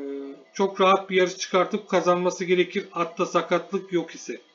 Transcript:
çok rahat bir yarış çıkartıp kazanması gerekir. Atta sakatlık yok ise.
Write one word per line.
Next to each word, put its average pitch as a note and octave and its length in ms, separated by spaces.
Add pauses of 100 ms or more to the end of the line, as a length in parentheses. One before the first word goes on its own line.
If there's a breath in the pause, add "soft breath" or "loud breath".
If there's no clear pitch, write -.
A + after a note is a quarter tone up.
(540)
çok G3 260
rahat F#3+ 300
bir F#3 60
yarış F3+ 200
çıkartıp F#3+ 520
kazanması F3+ 560
gerekir. F3+ 480
Atta E3+ 340
sakatlık F3+ 680
yok E3 220
ise. - 260 (140)